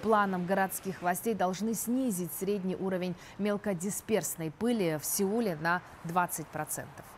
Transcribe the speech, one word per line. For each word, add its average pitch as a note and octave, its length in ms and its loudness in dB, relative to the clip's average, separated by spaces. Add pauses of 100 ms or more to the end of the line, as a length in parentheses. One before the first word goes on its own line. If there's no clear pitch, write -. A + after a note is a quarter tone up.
планам G3+ 420 4
городских F#3+ 560 0
властей F3+ 320 2
должны F#3+ 400 0
снизить G#3+ 600 0
средний F#3 420 0
уровень F3+ 400 0 (240)
мелкодисперсной G3 1120 0
пыли G3 500 2
в - 40 -8
Сеуле G3+ 540 2
на E3+ 220 2 (220)
двадцать E3+ 440 0
процентов. D3+ 560 -6 (140)